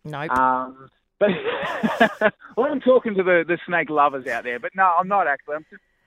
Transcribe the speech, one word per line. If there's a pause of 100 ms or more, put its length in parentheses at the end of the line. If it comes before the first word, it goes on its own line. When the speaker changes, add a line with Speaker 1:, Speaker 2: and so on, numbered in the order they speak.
Speaker 1:
Nope.
Speaker 2:
Um, (300)
but
<laughs> (360)
well,
I'm
talking
to
the,
the
snake
lovers
out
there,
but
no,
I'm
not
actually.
I'm
just (240)